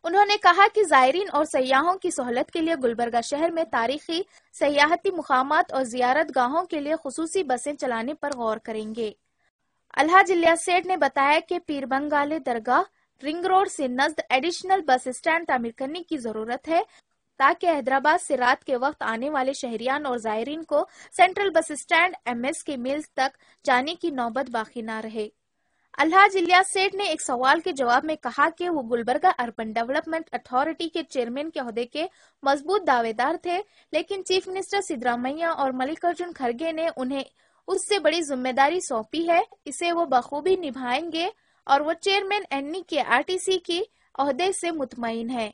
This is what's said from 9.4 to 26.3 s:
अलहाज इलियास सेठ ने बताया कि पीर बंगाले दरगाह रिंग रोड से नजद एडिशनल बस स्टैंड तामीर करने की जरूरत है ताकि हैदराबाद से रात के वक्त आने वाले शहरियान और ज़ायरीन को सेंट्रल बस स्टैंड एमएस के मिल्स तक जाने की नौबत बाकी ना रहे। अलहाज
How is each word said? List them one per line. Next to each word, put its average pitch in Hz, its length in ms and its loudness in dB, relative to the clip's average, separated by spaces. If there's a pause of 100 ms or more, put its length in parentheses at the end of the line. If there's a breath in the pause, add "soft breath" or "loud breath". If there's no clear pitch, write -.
अलहाज 349 360 6
इलियास 330 340 4
सेठ 359 220 2
ने 370 100 0
बताया 285 440 2
कि 349 180 -4
पीर 277 280 -6
बंगाले 294 520 -2
दरगाह 247 440 0 (400)
रिंग 339 240 -4
रोड 381 220 4
से 277 200 -4
नजद 277 420 0
एडिशनल 349 500 0
बस 262 280 0
स्टैंड 330 380 -2
तामीर 240 320 -2
करने 294 220 -8
की 320 180 -8
जरूरत 226 500 -8
है 330 160 2 (540 soft breath)
ताकि 330 280 2
हैदराबाद 285 540 2
से 277 160 -2
रात 254 260 2
के 262 140 -2
वक्त 254 260 -2
आने 226 280 -4
वाले 269 240 -2
शहरियान 262 520 -4
और 247 120 -2
ज़ायरीन 226 440 -4
को 311 240 0 (300 loud breath)
सेंट्रल 381 340 4
बस 320 220 2
स्टैंड 349 440 0 (100)
एमएस 247 360 -4
के 294 140 -6
मिल्स 269 400 -4
तक 269 160 0 (320 soft breath)
जाने 269 300 2
की 339 160 -4
नौबत 254 400 -4
बाकी 226 320 -6
ना 220 180 -6
रहे। 220 320 -8 (680)
अलहाज 381 380 6